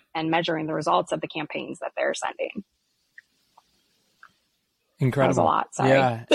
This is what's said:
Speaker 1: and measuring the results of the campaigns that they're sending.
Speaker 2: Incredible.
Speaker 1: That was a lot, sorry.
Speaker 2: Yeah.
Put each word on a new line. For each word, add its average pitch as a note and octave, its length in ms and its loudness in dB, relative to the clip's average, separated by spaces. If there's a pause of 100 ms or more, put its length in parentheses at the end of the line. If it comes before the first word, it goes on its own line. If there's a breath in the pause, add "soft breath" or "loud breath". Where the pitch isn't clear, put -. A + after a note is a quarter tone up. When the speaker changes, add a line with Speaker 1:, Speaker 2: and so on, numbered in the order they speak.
(160)
Speaker 1:
and D#3+ 160 -2
measuring D#3+ 360 -2
the D#3+ 60 -4
results D#3+ 380 0
of D#3+ 80 -4
the D#3+ 80 -8
campaigns D#3 520 -10
that - 180 -8
they're C3+ 160 -2
sending. - 500 -8 (2250)
Speaker 2:
Incredible. C3+ 360 2
Speaker 1:
That - 20 2
was - 0 -
a E2+ 60 4
lot, - 320 0
sorry. C3 140 2
Speaker 2:
Yeah. B2+ 340 4 (120)